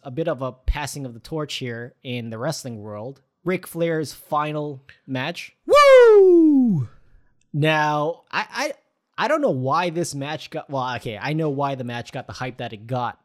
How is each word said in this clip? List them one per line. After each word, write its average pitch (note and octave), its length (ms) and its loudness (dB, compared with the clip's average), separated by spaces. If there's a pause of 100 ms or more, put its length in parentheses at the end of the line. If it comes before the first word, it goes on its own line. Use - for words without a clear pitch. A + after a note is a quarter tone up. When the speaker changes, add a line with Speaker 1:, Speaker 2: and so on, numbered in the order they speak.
Speaker 1:
a C#3 80 -14
bit D#3+ 180 -4
of C3+ 140 -4
a B2+ 100 -6
passing C#3+ 540 -6
of A#2 80 -14
the A2+ 60 -18
torch D3+ 340 -8
here A#2+ 480 -10
in B2 280 -8
the A2 80 -10
wrestling A#2+ 420 -8
world. G#2+ 400 -14 (240)
Ric F#3 220 -6
Flair's D#3+ 460 -4
final D3+ 680 -6 (240)
match. C3+ 480 -8 (120)
Speaker 2:
Woo! F#4 1200 8 (640)
Speaker 1:
Now, D3+ 800 0
I, G#3+ 200 -4
I, - 760 -8
I A3+ 40 0
don't D4+ 120 0
know C4+ 100 0
why D3+ 400 -2
this D#3+ 240 -4
match C#3+ 360 -10
got, - 200 -12
well, B2+ 260 -4
okay, A2 240 -10
I B2+ 140 -4
know D#3 160 0
why C#3 240 -4
the B2+ 100 -8
match A#2+ 280 -10
got C3 140 -12
the A2 60 -14
hype B2 260 -12
that A#2+ 140 -10
it A2 140 -18
got, A#2+ 380 -6